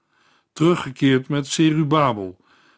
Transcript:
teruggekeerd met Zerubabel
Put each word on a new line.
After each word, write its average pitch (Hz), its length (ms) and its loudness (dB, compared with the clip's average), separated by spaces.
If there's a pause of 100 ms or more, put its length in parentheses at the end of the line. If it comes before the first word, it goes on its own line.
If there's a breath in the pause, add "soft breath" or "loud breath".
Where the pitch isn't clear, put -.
(600)
teruggekeerd 139 680 0
met 143 180 -4
Zerubabel 147 880 0 (400 soft breath)